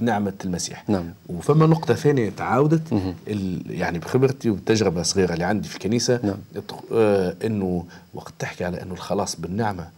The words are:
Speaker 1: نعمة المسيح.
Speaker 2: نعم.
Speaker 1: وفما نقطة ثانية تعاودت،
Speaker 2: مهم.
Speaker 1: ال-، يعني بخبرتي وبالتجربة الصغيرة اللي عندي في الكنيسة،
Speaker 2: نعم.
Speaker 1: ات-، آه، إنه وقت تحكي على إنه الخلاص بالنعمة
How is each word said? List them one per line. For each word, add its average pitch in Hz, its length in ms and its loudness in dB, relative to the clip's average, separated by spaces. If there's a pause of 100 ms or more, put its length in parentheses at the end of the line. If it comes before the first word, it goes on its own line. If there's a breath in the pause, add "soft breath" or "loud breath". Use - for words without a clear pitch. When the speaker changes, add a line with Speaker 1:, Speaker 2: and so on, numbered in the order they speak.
Speaker 1:
نعمة 104 320 0 (120)
المسيح. - 440 -6
Speaker 2:
نعم. 87 240 0 (160)
Speaker 1:
وفما 143 360 4
نقطة 160 280 4
ثانية 135 360 2
تعاودت، 143 640 2
Speaker 2:
مهم. 92 220 -2 (120)
Speaker 1:
ال-، 95 340 -4 (100)
يعني - 280 -4
بخبرتي 131 500 0
وبالتجربة 98 520 2
الصغيرة 90 320 2
اللي 85 100 -2
عندي 92 240 0
في - 80 -12
الكنيسة، 120 480 0
Speaker 2:
نعم. 98 140 0 (180)
Speaker 1:
ات-، - 160 -10 (220)
آه، 101 420 4 (100)
إنه 95 400 0 (280 loud breath)
وقت - 260 -14
تحكي - 260 -6
على 87 160 -4
إنه 92 120 -10
الخلاص 92 420 -4
بالنعمة 90 520 -4 (100)